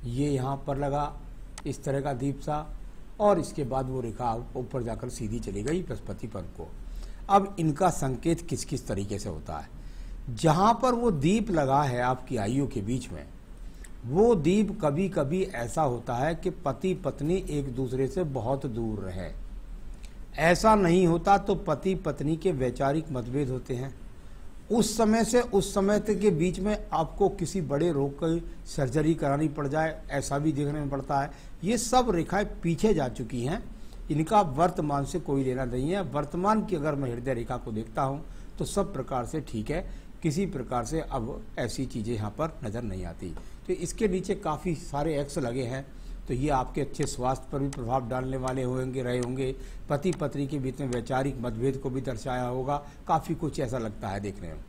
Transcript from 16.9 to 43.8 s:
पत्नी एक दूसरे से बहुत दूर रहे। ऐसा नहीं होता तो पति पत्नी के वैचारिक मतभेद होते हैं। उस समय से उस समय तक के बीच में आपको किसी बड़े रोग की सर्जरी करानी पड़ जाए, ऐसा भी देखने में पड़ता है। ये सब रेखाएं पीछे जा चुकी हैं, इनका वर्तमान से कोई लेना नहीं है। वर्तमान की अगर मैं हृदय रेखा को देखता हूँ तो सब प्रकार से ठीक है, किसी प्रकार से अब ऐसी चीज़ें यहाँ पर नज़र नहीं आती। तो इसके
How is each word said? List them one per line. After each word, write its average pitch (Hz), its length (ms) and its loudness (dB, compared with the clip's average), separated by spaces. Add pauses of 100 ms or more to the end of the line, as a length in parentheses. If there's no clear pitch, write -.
पत्नी 151 560 0
एक 135 260 -2
दूसरे 131 320 0
से 185 160 0
बहुत 135 420 -2
दूर 113 340 -2
रहे। 90 320 -6 (1040)
ऐसा 175 380 6
नहीं 180 320 8
होता 170 300 6
तो 196 180 2
पति 175 400 0
पत्नी 151 420 -2
के 180 140 2
वैचारिक 139 600 2
मतभेद 127 380 -2
होते 127 260 -4
हैं। 135 200 -6 (760)
उस 220 260 4
समय 226 260 6
से 240 180 6
उस 196 320 2
समय 202 260 4
तक 208 200 0
के 208 100 6
बीच 170 300 2
में 208 340 -2
आपको 160 360 2
किसी 185 320 -2
बड़े 147 300 2
रोग 139 320 0
की 165 220 2 (200)
सर्जरी 147 480 2
करानी 151 340 2
पड़ 143 200 -2
जाए, 156 420 0
ऐसा 139 300 0
भी 156 120 2
देखने 147 280 0
में 143 100 -2
पड़ता 139 320 0
है। 147 100 -4 (320)
ये 220 140 2
सब 254 320 4
रेखाएं 180 360 2
पीछे 180 480 4
जा 151 140 4
चुकी 120 380 -4
हैं, 185 180 -2 (480)
इनका 160 300 6
वर्तमान 151 640 2
से 160 140 -4
कोई 139 240 2
लेना 131 220 0
नहीं 127 260 0
है। 196 100 0
वर्तमान 175 640 2
की 190 100 0
अगर 147 200 2
मैं 135 160 0
हृदय 120 220 -2
रेखा 120 240 -2
को 120 140 -8
देखता 113 300 -4
हूँ 139 240 -2 (340)
तो 165 60 0
सब - 280 0
प्रकार 127 320 -2
से 156 160 -4
ठीक 110 300 -4
है, - 320 -6 (200)
किसी 165 220 2
प्रकार 127 400 -2
से 156 160 -2
अब 127 420 -4 (160)
ऐसी 131 260 -2
चीज़ें 120 300 -4
यहाँ 104 140 -2
पर 151 340 -4
नज़र 117 180 -4
नहीं 92 240 -4
आती। 85 240 -8 (380)
तो 185 60 0
इसके 180 340 0